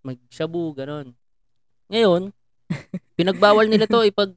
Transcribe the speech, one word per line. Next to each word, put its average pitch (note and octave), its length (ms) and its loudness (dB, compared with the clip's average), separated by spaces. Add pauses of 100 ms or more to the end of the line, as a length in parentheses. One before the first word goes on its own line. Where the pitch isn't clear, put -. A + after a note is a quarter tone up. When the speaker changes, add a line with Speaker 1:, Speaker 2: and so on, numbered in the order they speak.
Speaker 1:
mag-shabu, D#3+ 720 -10
ganun. C#3 400 -12 (760)
Ngayon, G3 460 0 (380)
Speaker 2:
<laughs> - 440 -12
Speaker 1:
pinagbawal G3+ 520 2
nila G#3+ 180 2
to A3 180 0
ipag-, G3+ 340 -2